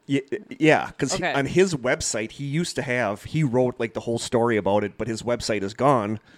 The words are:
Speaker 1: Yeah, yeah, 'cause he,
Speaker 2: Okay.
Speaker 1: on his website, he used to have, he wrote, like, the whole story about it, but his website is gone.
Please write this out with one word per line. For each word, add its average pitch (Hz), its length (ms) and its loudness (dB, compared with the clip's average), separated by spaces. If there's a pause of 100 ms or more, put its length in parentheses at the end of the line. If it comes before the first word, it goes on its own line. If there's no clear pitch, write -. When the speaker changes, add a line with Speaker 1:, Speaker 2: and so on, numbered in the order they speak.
Speaker 1:
Yeah, 139 140 0 (400)
yeah, 151 380 4
'cause 139 160 -2
he, 190 100 -2
Speaker 2:
Okay. 160 100 0
Speaker 1:
on 139 120 0
his 175 300 2
website, 123 560 -2
he - 140 -12
used 156 300 -2
to 131 60 -2
have, 123 420 -2
he 156 200 0
wrote, 123 360 2
like, 117 140 -4
the 110 80 -6
whole 117 180 -2
story 117 380 2
about 101 260 2
it, 101 140 -6
but 107 100 -4
his 110 160 -6
website 110 400 -2
is 101 100 -6
gone. 113 460 2 (180)